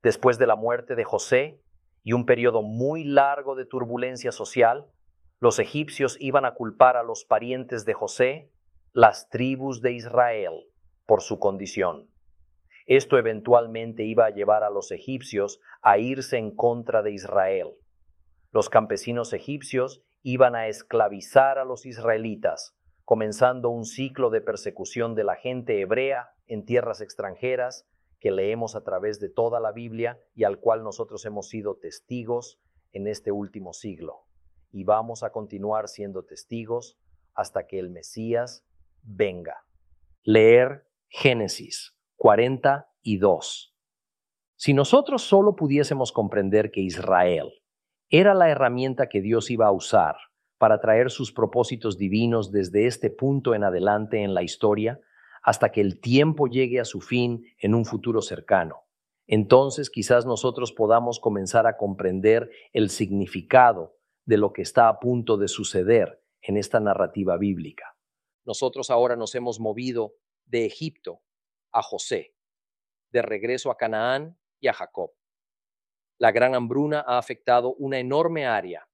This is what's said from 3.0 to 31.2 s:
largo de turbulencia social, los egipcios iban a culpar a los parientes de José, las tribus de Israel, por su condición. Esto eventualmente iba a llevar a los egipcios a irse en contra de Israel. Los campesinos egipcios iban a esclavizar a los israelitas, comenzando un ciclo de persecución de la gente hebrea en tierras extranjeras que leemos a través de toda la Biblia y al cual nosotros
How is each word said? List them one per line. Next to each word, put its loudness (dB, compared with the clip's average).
largo 0
de -10
turbulencia -8
social, 0
los 4
egipcios -4
iban 0
a -4
culpar 4
a 0
los -10
parientes -2
de -2
José, -2
las 4
tribus -6
de 0
Israel, -2
por 4
su -6
condición. -4
Esto 4
eventualmente 0
iba 2
a 0
llevar 2
a -2
los -6
egipcios -6
a 6
irse -4
en -6
contra 0
de -4
Israel. -2
Los 2
campesinos 0
egipcios -6
iban 4
a -4
esclavizar 2
a -4
los -10
israelitas, -4
comenzando 0
un -8
ciclo -4
de 2
persecución -6
de -2
la -2
gente -4
hebrea -2
en -10
tierras -2
extranjeras -8
que -2
leemos -2
a -10
través -6
de -10
toda -2
la -6
Biblia -8
y -2
al -2
cual 0
nosotros -12